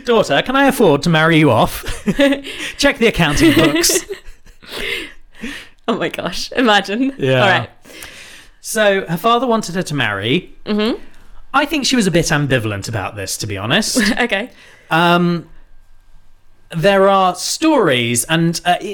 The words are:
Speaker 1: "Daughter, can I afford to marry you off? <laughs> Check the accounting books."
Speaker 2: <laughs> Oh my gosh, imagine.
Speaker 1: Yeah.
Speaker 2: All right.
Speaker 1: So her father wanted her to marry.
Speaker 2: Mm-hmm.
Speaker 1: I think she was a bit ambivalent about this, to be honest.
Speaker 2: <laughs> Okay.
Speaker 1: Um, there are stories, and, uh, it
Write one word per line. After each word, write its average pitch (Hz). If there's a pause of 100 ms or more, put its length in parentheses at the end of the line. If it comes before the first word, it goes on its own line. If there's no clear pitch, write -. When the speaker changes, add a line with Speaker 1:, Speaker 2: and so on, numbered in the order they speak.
Speaker 1:
"Daughter, 220
can 254
I 277
afford 165
to 170
marry 160
you 151
off? 120 (220)
<laughs> 277
Check 277
the 226
accounting 185
books." 330
Speaker 2:
<laughs> 392 (1700)
Oh 220
my 165
gosh, -
imagine. 220
Speaker 1:
Yeah. 131
Speaker 2:
All 202 (120)
right. 107 (880)
Speaker 1:
So 202
her 175
father 240
wanted 220
her 180
to 147
marry. 117 (120)
Speaker 2:
Mm-hmm. 214 (540)
Speaker 1:
I 285
think 294
she -
was 220
a -
bit 160
ambivalent 123
about 101
this, 98
to -
be 101
honest. 139 (100)
Speaker 2:
<laughs> -
Okay. 233 (400)
Speaker 1:
Um, 175 (1300)
there 190
are 190
stories, 139
and, 165
uh, 175
it -